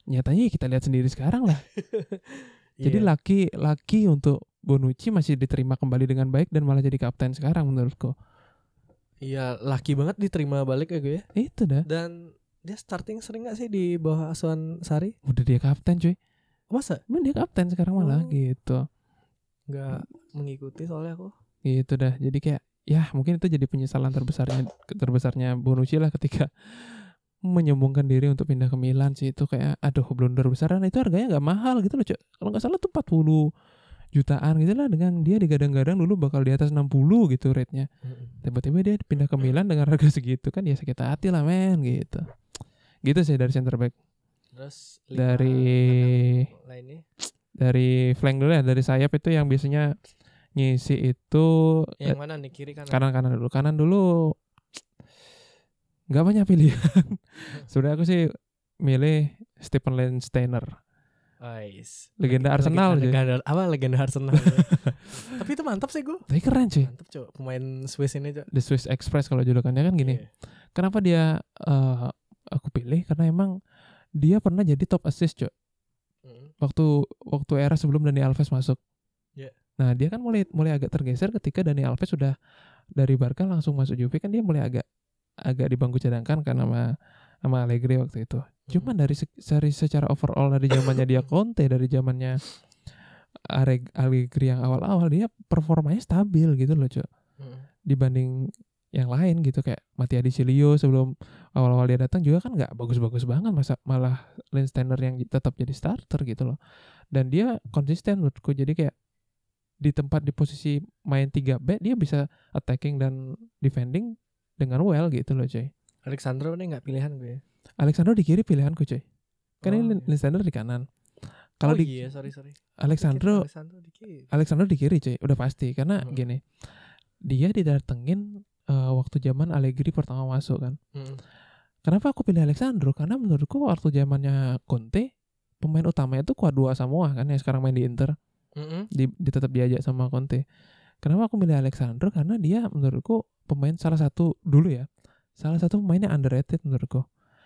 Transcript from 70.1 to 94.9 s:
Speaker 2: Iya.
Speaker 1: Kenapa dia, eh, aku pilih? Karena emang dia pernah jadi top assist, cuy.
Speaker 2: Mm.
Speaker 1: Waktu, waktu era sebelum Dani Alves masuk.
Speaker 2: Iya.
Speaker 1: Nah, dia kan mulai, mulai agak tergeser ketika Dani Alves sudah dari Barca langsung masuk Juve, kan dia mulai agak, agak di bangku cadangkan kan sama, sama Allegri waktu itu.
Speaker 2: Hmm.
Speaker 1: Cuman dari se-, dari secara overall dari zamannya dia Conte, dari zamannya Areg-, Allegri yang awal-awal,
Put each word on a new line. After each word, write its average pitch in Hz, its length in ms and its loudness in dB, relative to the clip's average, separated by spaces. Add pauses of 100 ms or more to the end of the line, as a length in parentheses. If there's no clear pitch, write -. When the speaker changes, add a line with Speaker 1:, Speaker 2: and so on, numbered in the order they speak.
Speaker 2:
Iya. - 80 -18 (420)
Speaker 1:
Kenapa 190 300 -2
dia, 165 420 2
eh, 131 640 -2 (380)
aku - 240 -6
pilih? 135 360 -2
Karena 156 200 0
emang 185 380 0 (480)
dia 160 280 4
pernah 190 220 2
jadi 151 220 2
top - 240 -2
assist, 160 320 -2
cuy. - 80 -4 (720)
Speaker 2:
Mm. 127 380 -20
Speaker 1:
Waktu, 143 280 2 (360)
waktu 147 340 -4
era 143 200 2
sebelum 151 280 2
Dani 143 160 2
Alves 135 300 2
masuk. 131 260 0 (580)
Speaker 2:
Iya. 135 220 -18 (220)
Speaker 1:
Nah, 127 180 2
dia 135 140 0
kan 214 100 -6
mulai, 226 300 0
mulai 156 240 0
agak 139 180 -4
tergeser 143 400 -2
ketika 190 320 -2
Dani 143 240 0
Alves 123 180 -4
sudah 139 300 -2 (500)
dari 135 300 2
Barca 127 320 0
langsung 156 320 -2
masuk 135 160 -2
Juve, 127 240 -2
kan - 80 -6
dia 220 140 -2
mulai 170 200 0
agak, 123 220 -4 (540)
agak 131 340 -2
di 123 80 0
bangku 123 160 0
cadangkan 127 480 -2
kan 131 140 -2
sama, 120 420 -2 (400)
sama 127 240 0
Allegri 120 320 0
waktu 123 320 -4
itu. - 80 -8
Speaker 2:
Hmm. 131 160 -10 (160)
Speaker 1:
Cuman 180 260 -2
dari 147 200 2
se-, - 180 -6
dari 147 400 -2
secara 147 340 -2
overall 139 460 0
dari 135 160 2
zamannya 131 400 2
dia 127 160 2
Conte, 180 400 0
dari 127 240 2
zamannya 127 480 -2 (1120)
Areg-, 131 460 0
Allegri 131 580 0
yang 127 80 -2
awal-awal, 147 480 0